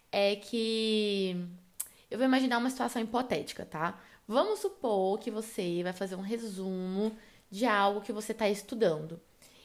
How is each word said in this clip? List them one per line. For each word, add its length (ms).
é 260
que 1000
eu 80
vou 80
imaginar 320
uma 100
situação 320
hipotética, 640
tá? 340
Vamos 340
supor 580
que 120
você 520
vai 100
fazer 220
um 60
resumo 960
de 160
algo 340
que 120
você 200
tá 160
estudando 720